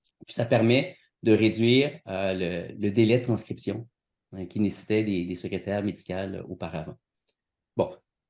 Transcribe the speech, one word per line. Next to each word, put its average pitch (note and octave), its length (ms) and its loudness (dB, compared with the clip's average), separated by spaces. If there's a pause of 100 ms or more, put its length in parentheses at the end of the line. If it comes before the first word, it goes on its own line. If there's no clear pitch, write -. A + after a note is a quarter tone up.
(260)
Puis - 80 -16
ça A#2+ 120 -2
permet A#2+ 500 4 (260)
de A2 100 6
réduire, A2+ 760 4
euh, F#2+ 240 -2
le, F2 460 -4
le G#2 120 0
délai A2+ 280 4
de B2 60 -6
transcription, A2 640 -6 (460)
hein, F#2 140 -10
qui - 120 -8
nécessitait G#2+ 440 0
des, F#2+ 220 -2
des F2+ 120 -6
secrétaires G2 480 -4
médicales, F#2+ 520 -6
euh, F2+ 120 -10
auparavant. E2+ 460 -10 (800)
Bon, - 140 0 (400)